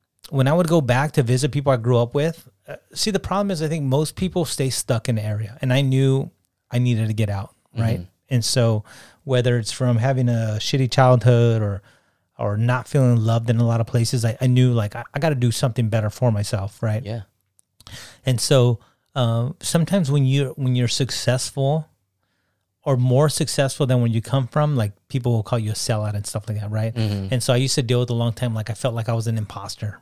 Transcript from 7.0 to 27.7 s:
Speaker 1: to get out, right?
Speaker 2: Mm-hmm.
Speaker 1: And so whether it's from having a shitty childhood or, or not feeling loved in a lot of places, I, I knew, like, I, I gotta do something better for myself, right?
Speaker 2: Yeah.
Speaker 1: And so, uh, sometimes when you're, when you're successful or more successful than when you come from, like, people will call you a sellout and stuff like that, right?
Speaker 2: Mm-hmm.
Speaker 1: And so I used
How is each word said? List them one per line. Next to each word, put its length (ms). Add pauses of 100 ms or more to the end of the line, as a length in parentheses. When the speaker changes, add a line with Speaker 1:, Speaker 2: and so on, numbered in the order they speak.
Speaker 1:
to 60
get 160
out, 240 (220)
right? 240
Speaker 2:
Mm-hmm. 100 (200)
Speaker 1:
And 140
so 400 (400)
whether 340
it's 140
from 240
having 320
a 320
shitty 300
childhood 720
or, 200 (560)
or 180
not 300
feeling 300
loved 340
in 80
a 80
lot 140
of 60
places, 380
I, 160
I 60
knew, 260
like, 220
I, 80 (120)
I 40
gotta 160
do 160
something 380
better 220
for 200
myself, 520
right? 220
Speaker 2:
Yeah. 180 (1040)
Speaker 1:
And 140
so, 400 (340)
uh, 360 (100)
sometimes 500
when 160
you're, 240
when 260
you're 120
successful 1000 (960)
or 120
more 320
successful 580
than 160
when 100
you 100
come 240
from, 300
like, 160 (160)
people 240
will 100
call 160
you 120
a 40
sellout 400
and 120
stuff 220
like 120
that, 100
right? 240
Speaker 2:
Mm-hmm. 380
Speaker 1:
And 100
so 100
I 40
used 200